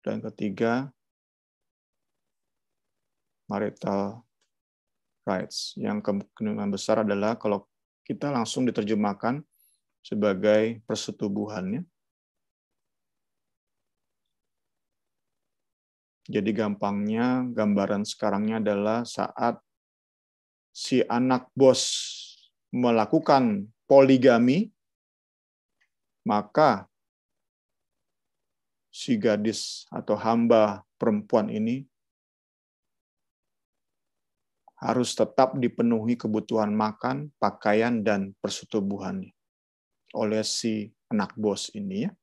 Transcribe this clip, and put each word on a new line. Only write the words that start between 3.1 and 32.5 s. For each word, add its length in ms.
marital 800
rights. 480
Yang 300
kemungkinan 640
besar 340
adalah 320
kalau 300
kita 240
langsung 360
diterjemahkan 760
sebagai 800
persetubuhannya. 1040
Jadi 240
gampangnya, 960
gambaran 520
sekarangnya 600
adalah 400
saat 560
si 320
anak 480
bos 280
melakukan 960
poligami, 840
maka 640
si 280
gadis 720
atau 240
hamba 720
perempuan 520
ini 360